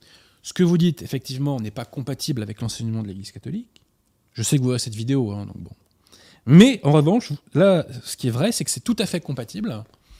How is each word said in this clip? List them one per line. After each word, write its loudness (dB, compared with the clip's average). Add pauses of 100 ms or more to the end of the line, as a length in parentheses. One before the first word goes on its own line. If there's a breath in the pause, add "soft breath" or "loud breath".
(440 soft breath)
Ce -12
que 2
vous 4
dites, 0
effectivement, -6
n'est -8
pas -10
compatible -8
avec -12
l'enseignement -6
de -10
l'Église -14
catholique. -14 (520)
Je -8
sais 2
que -4
vous 0
avez -2
cette -10
vidéo, -2
hein, -10
donc -16
bon. -16 (760 soft breath)
Mais, 10
en 2
revanche, 2 (220)
là, 4 (160)
ce -12
qui -4
est 0
vrai, 0
c'est -4
que -4
c'est -8
tout -2
à -2
fait -4
compatible -8 (360 soft breath)